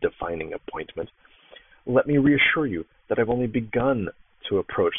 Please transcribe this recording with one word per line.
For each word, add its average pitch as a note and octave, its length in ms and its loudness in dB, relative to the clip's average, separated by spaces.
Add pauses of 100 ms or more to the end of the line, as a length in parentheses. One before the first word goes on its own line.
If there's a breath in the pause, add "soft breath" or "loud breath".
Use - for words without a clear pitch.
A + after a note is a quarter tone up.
defining E2 520 -4
appointment, D#2 560 -10 (760 soft breath)
let B2+ 220 2
me D3 100 4
reassure C#3+ 480 4
you F2 180 -4 (240)
that A2+ 100 0
I've A2+ 120 2
only B2 180 0
begun A2+ 600 -2 (400)
to G2 80 2
approach F2 420 0